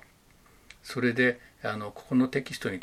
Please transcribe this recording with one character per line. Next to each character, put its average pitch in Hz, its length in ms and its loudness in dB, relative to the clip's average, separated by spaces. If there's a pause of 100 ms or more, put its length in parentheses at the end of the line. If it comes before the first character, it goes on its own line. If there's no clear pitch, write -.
(840)
そ - 160 -8
れ 120 140 2
で、 123 260 2 (240)
あ 107 140 -4
の、 107 140 -10
こ - 180 -18
こ 127 60 0
の 127 120 6
テ 135 160 -2
キ 143 100 -12
ス - 60 -10
ト 113 100 -4
に 95 140 -6